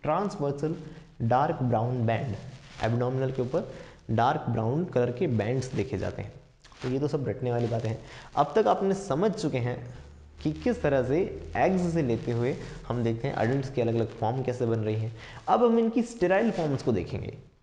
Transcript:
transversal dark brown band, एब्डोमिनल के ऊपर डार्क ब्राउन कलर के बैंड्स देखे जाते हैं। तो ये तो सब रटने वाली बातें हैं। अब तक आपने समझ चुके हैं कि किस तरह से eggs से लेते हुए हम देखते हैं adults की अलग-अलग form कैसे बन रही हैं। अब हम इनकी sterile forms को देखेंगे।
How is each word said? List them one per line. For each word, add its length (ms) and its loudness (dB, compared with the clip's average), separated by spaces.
transversal 680 -2
dark 360 2
brown 300 2
band, 320 0
एब्डोमिनल 500 0
के 100 -2
ऊपर 320 -2
डार्क 380 2
ब्राउन 360 0
कलर 280 2
के 140 0
बैंड्स 460 0
देखे 260 -2
जाते 240 -4
हैं। 100 -10
तो 60 -4
ये 120 0
तो 80 0
सब 200 -2
रटने 240 -2
वाली 140 2
बातें 220 -2
हैं। 100 -2
अब 200 2
तक 100 6
आपने 280 2
समझ 380 0
चुके 260 -2
हैं 360 -4
कि 100 0
किस 300 -2
तरह 200 2
से 540 -2
eggs 380 4
से 80 2
लेते 300 0
हुए 240 0
हम 160 0
देखते 240 0
हैं 100 -2
adults 320 2
की 100 -2
अलग-अलग 280 2
form 340 -2
कैसे 240 -2
बन 120 2
रही 180 0
हैं। 200 -4
अब 160 6
हम 140 6
इनकी 240 4
sterile 480 2
forms 320 0
को 100 2
देखेंगे। 460 -2